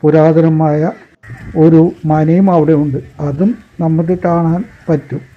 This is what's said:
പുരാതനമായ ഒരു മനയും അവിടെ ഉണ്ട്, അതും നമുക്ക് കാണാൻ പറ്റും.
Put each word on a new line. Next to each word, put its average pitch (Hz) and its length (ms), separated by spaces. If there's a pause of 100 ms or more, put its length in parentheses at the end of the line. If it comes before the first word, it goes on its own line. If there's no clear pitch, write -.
പുരാതനമായ 156 920 (680)
ഒരു 165 180 (300)
മനയും 160 440
അവിടെ 160 280
ഉണ്ട്, 135 180 (260)
അതും 156 240 (320)
നമുക്ക് 165 320 (120)
കാണാൻ 170 340 (260)
പറ്റും. 147 360 (140)